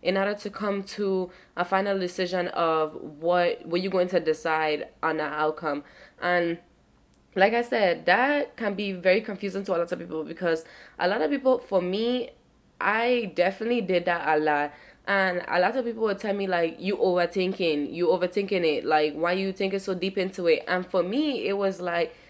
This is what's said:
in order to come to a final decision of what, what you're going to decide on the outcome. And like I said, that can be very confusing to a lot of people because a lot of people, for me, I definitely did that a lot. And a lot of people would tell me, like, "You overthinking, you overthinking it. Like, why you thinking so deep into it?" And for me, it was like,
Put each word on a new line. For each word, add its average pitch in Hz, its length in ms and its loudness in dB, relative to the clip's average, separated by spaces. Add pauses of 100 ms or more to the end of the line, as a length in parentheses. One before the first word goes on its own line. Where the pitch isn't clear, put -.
in 190 160 0
order 196 160 0
to 202 160 -8
come 202 340 -4
to 190 460 -2 (260)
a 180 100 -2
final 196 340 0
decision 180 480 -2
of 160 480 0
what, 175 720 0
what 175 160 0
you're 190 100 -4
going 180 180 2
to 180 100 2
decide 160 680 0 (160)
on 160 140 0
the 156 60 -2
outcome. 151 600 -2 (360)
And 175 380 0 (800)
like 202 180 6
I 240 100 2
said, 208 420 0
that 262 520 2
can 202 180 -4
be 202 160 -4
very 185 280 2
confusing 202 440 -6
to 196 80 -4
a 170 60 0
lot 170 140 -2
of 180 60 -4
people 170 260 -8
because 165 420 -2 (340)
a 180 80 2
lot 220 160 0
of 294 80 0
people, 254 260 2
for 190 240 0
me, 226 480 -2 (500)
I 226 540 0
definitely 214 480 0
did 180 240 0
that 170 320 2
a - 20 2
lot. 147 320 2 (360)
And 190 400 2
a 175 120 2
lot 208 160 4
of 262 80 0
people 226 200 -4
would 202 160 0
tell 202 160 -2
me, 196 100 -2
like, 170 340 0
"You 196 180 -2
overthinking, 175 920 0
you 170 140 -2
overthinking 175 720 2
it. - 80 -4
Like, 151 300 2
why 165 160 0
you 190 200 0
thinking 190 280 -2
so 190 160 -4
deep 190 200 -4
into 190 300 -4
it?" 160 220 4
And 180 180 -2
for 185 160 0
me, 240 460 -2
it 196 100 -2
was 196 240 -2
like, 170 340 -2 (140)